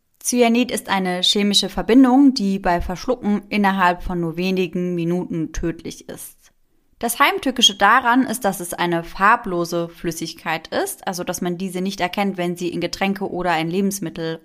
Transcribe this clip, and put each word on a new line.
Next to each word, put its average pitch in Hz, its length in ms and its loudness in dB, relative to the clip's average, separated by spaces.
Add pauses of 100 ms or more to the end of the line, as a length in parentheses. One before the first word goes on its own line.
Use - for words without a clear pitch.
(200)
Cyanid 240 520 2
ist 202 160 -6
eine 185 340 -2
chemische 202 460 2
Verbindung, 254 680 6
die 196 240 0
bei 175 220 0
Verschlucken 202 680 -2
innerhalb 190 540 2
von 175 160 -4
nur 165 180 -2
wenigen 180 600 -2
Minuten 170 560 -2
tödlich - 560 -8
ist. - 420 -18 (480)
Das 233 220 -2
Heimtückische 262 560 2
daran 240 480 4
ist, 220 200 -4
dass 196 140 0
es 175 160 -8
eine 170 300 -2
farblose 175 840 0
Flüssigkeit 165 800 -8
ist, - 400 -4
also 180 160 -6
dass 175 180 -6
man 180 160 -4
diese 180 240 -6
nicht 196 200 -4
erkennt, 196 360 -2
wenn 175 200 -4
sie 175 120 -4
in - 120 -6
Getränke 196 500 -4
oder 175 260 -2
in 165 140 -2
Lebensmittel 170 760 -4